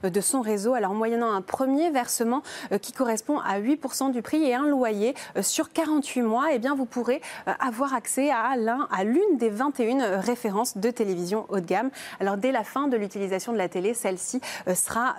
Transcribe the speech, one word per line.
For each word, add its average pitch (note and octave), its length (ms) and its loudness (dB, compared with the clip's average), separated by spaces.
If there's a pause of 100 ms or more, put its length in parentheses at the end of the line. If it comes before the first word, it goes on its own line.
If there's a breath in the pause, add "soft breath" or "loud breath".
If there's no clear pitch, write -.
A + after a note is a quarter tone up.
euh, F#3 60 2
de G3 100 2
son C4 200 2
réseau. A3 340 2
Alors, G3 180 0
moyennant A3+ 380 2
un F#3+ 100 0
premier C4+ 480 2
versement, B3 540 0 (280 loud breath)
euh, G3+ 60 0
qui - 140 -6
correspond B3 480 0
à F#3+ 180 -2
huit A#3+ 200 0
pour C#4 180 -6
cent C4+ 140 0
du B3 120 -2
prix D#4 220 0
et B3+ 100 4
un C4+ 140 2
loyer, B3 480 2 (220 loud breath)
euh, F#3+ 40 0
sur - 300 -2
quarante-huit D4+ 500 0
mois, A#3+ 320 2
eh B3 60 2
bien, C4+ 160 0
vous C4+ 100 0
pourrez, A#3+ 360 -2 (260 loud breath)
euh, - 120 0
avoir C4 360 0
accès C4 340 0
à B3 280 2
l'un, A#3 340 0
à F#3+ 120 0
l'une D4+ 360 4
des A3+ 100 2
vingt B3+ 300 -2
et A3+ 100 2
une C4+ 140 2
références G#3 760 0
de G#3+ 140 0
télévision G3+ 580 -2
haut G3 120 0
de E3+ 40 -6
gamme. G3+ 240 0 (300 loud breath)
Alors, G3 180 0
dès B3+ 140 2
la A#3 120 0
fin C#4 240 -2
de B3+ 80 2
l'utilisation G3 580 -2
de A3+ 40 0
la F3+ 120 0
télé, G3 260 0
celle-ci, G3 440 -4 (280 loud breath)
euh, F#3 80 2
sera, A#3 440 0